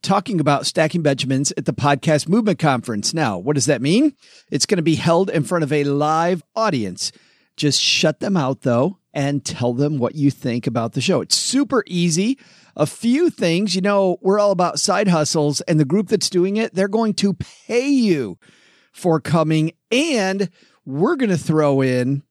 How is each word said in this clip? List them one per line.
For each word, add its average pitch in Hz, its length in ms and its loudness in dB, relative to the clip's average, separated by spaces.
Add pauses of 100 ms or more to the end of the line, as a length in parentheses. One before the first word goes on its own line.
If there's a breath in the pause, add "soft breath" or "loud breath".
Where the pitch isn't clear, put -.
talking 196 340 -2
about 139 280 0
Stacking 160 360 0
Benjamins 135 540 0
at 139 80 -8
the - 80 -2
Podcast 143 560 0
Movement 208 320 0
Conference. 120 520 -2
Now, 123 260 -2
what 127 160 -2
does 123 120 0
that 131 160 0
mean? 226 300 2 (400 soft breath)
It's 131 140 -2
gonna 190 140 2
be 156 140 2
held 170 360 2
in 151 120 0
front 170 220 -2
of 135 80 -4
a 147 100 0
live 156 640 0 (100)
audience. 135 560 -2 (460 soft breath)
Just 147 260 0
shut - 380 0
them 202 160 0
out, 135 260 -2
though, 131 360 0 (140)
and 143 320 -2
tell 123 280 -2
them 143 260 0
what 120 160 -2
you 143 160 2
think 123 380 -4
about 113 240 -2
the 139 80 -4
show. 151 220 0
It's - 140 -2
super 262 520 0
easy. 175 500 0 (380 soft breath)
A 151 100 2
few 277 440 0
things, 175 440 -2
you 190 60 -2
know, 196 420 0
we're 190 160 2
all 208 140 2
about 175 260 0
side 202 300 0
hustles, 151 540 0
and 156 180 0
the 147 40 4
group 175 220 0
that's - 240 -2
doing 185 260 0
it, 220 160 -2
they're 190 140 0
going 214 280 0
to 202 200 0
pay - 540 -4
you 180 500 0 (540 soft breath)
for 160 280 0
coming, 156 520 0 (180)
and 208 580 0 (380 soft breath)
we're 175 300 0
gonna 214 200 0
throw 147 440 2
in 131 500 0